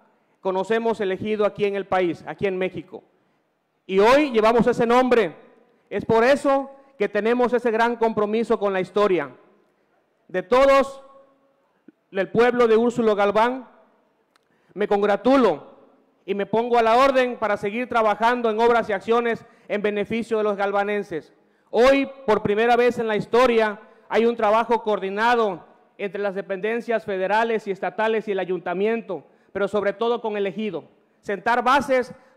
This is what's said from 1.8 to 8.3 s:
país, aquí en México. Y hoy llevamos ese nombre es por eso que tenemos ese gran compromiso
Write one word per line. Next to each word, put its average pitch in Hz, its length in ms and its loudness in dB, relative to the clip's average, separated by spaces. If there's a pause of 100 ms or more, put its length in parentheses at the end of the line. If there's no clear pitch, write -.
país, 180 400 -2
aquí 156 200 -6
en 190 100 -4
México. 180 480 -8 (800)
Y 190 140 -2
hoy 269 320 4
llevamos 226 360 4
ese 240 200 0
nombre 233 600 2 (420)
es 196 160 -6
por 226 200 4
eso 277 460 2 (280)
que 202 100 -2
tenemos 233 440 0
ese 240 180 0
gran 233 260 0
compromiso 220 640 0